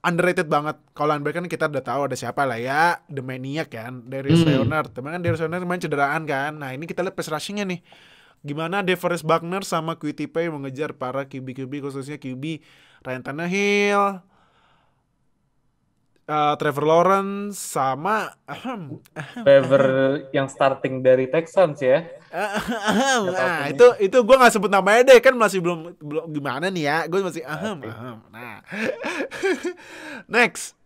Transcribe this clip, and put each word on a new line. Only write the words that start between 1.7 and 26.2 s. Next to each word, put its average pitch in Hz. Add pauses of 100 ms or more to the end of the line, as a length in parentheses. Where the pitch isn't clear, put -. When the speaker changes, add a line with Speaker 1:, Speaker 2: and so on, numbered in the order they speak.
Speaker 1:
tahu 143
ada 127
siapa 123
lah 117
ya, 151
The 135
Maniac 135
kan, 120
Darius 139
Speaker 2:
Hmm. 147
Speaker 1:
Leonard. 147
Tapi 127
kan 175
Darius 165
Leonard 175
main 180
cederaan 151
kan. 143
Nah, 139
ini 143
kita 175
lihat 185
pass 165
rushingnya 196
nih. 175 (640)
Gimana 165
DeForest 175
Buckner 170
sama 160
Kwity 147
Paye 165
mengejar 139
para 135
Q 135
B 127
Q 135
B, 139
khususnya 139
Q 127
B 156 (400)
Ryan 127
Tannehill, 202 (2000)
eh, 151
Trevor 147
Lawrence, 196
sama, 156 (160)
ahem, 160 (160)
ahem, 156
Speaker 3:
Trevor 139
Speaker 1:
ahem. 135
Speaker 3:
yang 139
starting 135
dari 127
Texans 156
ya. 139 (240)
Speaker 1:
Ahem, 202
ahem. 233
Speaker 3:
Nggak 180
tahu 185
Speaker 1:
Nah, 165
Speaker 3:
punya. 143
Speaker 1:
itu, 240 (180)
itu 220
gua 233
nggak 247
sebut 208
namanya 202
deh, 247
kan 262
masih 196
belum, 170
belum 156